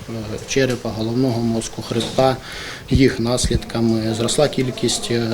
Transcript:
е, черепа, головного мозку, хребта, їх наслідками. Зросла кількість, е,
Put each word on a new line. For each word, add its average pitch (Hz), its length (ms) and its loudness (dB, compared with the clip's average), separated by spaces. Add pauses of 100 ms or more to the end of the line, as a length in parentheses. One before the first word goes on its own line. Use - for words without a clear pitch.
е, 113 40 -10 (360)
черепа, 127 400 0
головного 117 520 0
мозку, 113 420 -2
хребта, 131 540 0 (540)
їх 127 300 6
наслідками. 117 960 0
Зросла 117 340 2
кількість, - 600 -2
е, 117 240 0